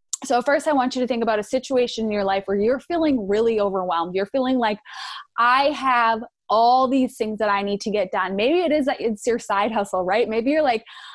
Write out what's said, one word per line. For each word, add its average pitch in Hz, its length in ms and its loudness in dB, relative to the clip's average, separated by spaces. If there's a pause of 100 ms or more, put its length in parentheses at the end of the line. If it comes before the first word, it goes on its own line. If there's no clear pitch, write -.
(240)
So 254 160 2
first, 285 260 0
I 320 60 4
want 262 220 2
you 254 80 -2
to 247 40 0
think 233 160 -2
about 220 160 2
a 208 40 -2
situation 247 640 -2
in 214 40 -2
your 208 140 -2
life 196 220 0
where 196 100 0
you're 233 240 2
feeling 294 480 0
really 220 320 2
overwhelmed. 180 540 -2
You're 190 120 0
feeling 262 320 0
like, 214 200 0 (600)
"I 254 320 4
have 240 520 0 (260)
all 240 400 4
these 254 280 0
things 214 220 -4
that 214 120 0
I 202 120 0
need 202 200 -2
to 214 80 -4
get 196 200 -2
done." 190 260 -2
Maybe 269 240 2
it 320 120 0
is 302 140 2
that 277 140 -2
it's 214 260 -4
your 233 120 0
side 208 340 -2
hustle, 196 320 -2
right? 208 240 0
Maybe 226 220 -2
you're 311 120 2
like, 233 220 0 (300)